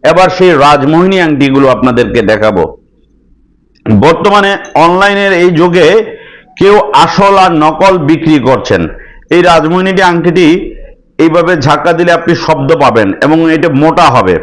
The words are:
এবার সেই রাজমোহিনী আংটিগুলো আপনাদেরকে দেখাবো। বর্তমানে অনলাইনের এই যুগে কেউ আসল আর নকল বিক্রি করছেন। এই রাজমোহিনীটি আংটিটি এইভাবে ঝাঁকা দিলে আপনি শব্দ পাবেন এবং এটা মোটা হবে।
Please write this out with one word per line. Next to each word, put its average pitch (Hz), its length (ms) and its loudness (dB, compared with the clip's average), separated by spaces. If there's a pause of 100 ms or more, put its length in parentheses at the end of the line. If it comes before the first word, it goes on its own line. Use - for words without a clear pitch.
(100)
এবার 180 260 2
সেই 185 160 2 (120)
রাজমোহিনী 156 600 0
আংটিগুলো 139 480 0
আপনাদেরকে 117 460 -2 (100)
দেখাবো। 104 320 0 (1200)
বর্তমানে 165 640 0 (340)
অনলাইনের 196 480 0 (100)
এই 180 80 2 (100)
যুগে 175 260 2 (760)
কেউ 202 160 4 (280)
আসল 196 300 0 (100)
আর 180 80 0 (100)
নকল 160 320 0 (140)
বিক্রি 156 300 0 (100)
করছেন। 113 340 -2 (520)
এই 175 60 2 (100)
রাজমোহিনীটি 180 600 0
আংটিটি 170 360 0 (800)
এইভাবে 165 280 0 (120)
ঝাঁকা 151 340 0
দিলে 175 200 0
আপনি 170 140 -2 (120)
শব্দ 139 240 -4 (140)
পাবেন 113 260 0 (160)
এবং 156 140 0 (160)
এটা 156 140 -2 (140)
মোটা 160 340 2
হবে। 95 260 0